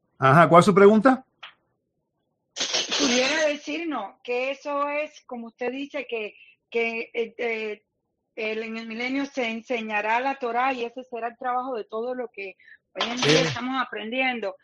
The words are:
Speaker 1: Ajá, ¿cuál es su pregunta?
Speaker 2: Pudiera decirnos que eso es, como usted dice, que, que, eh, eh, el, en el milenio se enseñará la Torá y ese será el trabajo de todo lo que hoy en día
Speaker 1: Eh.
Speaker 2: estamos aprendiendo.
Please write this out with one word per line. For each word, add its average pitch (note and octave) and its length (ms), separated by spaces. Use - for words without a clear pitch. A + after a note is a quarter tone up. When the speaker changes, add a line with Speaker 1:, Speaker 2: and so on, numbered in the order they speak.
Speaker 1:
Ajá, C#3 280
¿cuál E3+ 120
es E3+ 60
su G3 100
pregunta? G#3 500
Speaker 2:
Pudiera C#4 480
decirnos D4 760
que B3 280
eso C#4+ 380
es, D4 360
como A#3 220
usted B3 240
dice, C#4 380
que, G#3+ 260
que, A#3 440
eh, A3+ 240
eh, A3 460
el, A3 280
en A3+ 140
el A3+ 100
milenio B3+ 380
se B3 240
enseñará A3 720
la C4+ 160
Torá B3 380
y B3 100
ese A#3+ 220
será A3+ 220
el A3+ 100
trabajo B3+ 380
de G#3 100
todo A#3 280
lo B3 160
que G3 280
hoy G#3 140
en A#3+ 120
día D#3+ 200
Speaker 1:
Eh. - 20
Speaker 2:
estamos B3 380
aprendiendo. A3+ 840